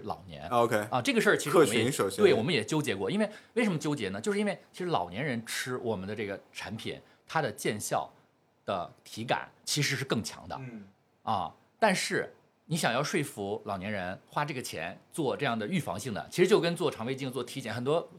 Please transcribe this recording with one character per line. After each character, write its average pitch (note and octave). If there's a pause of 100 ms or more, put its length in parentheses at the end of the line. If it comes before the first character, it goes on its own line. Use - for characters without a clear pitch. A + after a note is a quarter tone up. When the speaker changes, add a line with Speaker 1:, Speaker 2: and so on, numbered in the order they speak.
Speaker 1:
老 F2+
年？ D2+
Speaker 2:
啊， A#2+
OK。 A#2 (120)
Speaker 1:
啊， B2
这 C#4
个 A#3
事 G#3+
儿 E3
其 C#3+
实 E3
我 D#3
们 G#2
也， A2+
Speaker 2:
客 G#2+
群 B2+
首 G#2+
先。 G#3
Speaker 1:
对， E3+
我 A2
们 D#3+
也 A2
纠 D#3
结 A#2+
过。 G2
因 G3
为， G#3+ (260)
为 A#3
什 G#3+
么 E3
纠 D3
结 C3
呢？ G#2
就 G#3
是 G3+
因 G#3+
为 F#3+ (140)
其 -
实 F3+
老 G2+
年 G#2+
人 A#2
吃 -
我 A2+
们 F#2+
的 G#2
这 G#2+
个 G2 (140)
产 -
品， D#2+ (300)
它 D#3+
的 B2
见 A2+
效 G2 (560)
的 F2+ (140)
体 -
感 D2+ (180)
其 -
实 C#3
是 C3
更 A2
强 -
的。 -
Speaker 2:
嗯。 A#2 (380)
Speaker 1:
啊， F#2 (240)
但 G#3
是 - (320)
你 D#3+
想 B2
要 C3+
说 D#3
服 G#2
老 G2+
年 G2
人 F#2+ (100)
花 D3
这 D3+
个 B2+
钱 F2 (140)
做 B2
这 C#3+
样 A#2
的 G#2+
预 F3
防 F#2
性 B2
的， D#2+
其 -
实 -
就 G3
跟 E3+
做 D#3
肠 A2+
胃 C3
镜、 C3
做 B2
体 -
检， A2
很 A#2+
多 D#3+